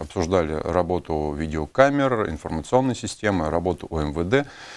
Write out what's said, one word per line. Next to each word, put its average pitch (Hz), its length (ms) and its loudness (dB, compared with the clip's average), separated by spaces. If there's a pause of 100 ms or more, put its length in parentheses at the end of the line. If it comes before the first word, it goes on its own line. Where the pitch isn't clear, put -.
обсуждали 82 520 0
работу 82 800 0
видеокамер, 110 960 2
информационной 87 640 0
системы, 95 540 0
работу 85 400 -2
У 82 80 -4
М 76 160 -2
В 85 100 -2
Д, 127 220 2 (320)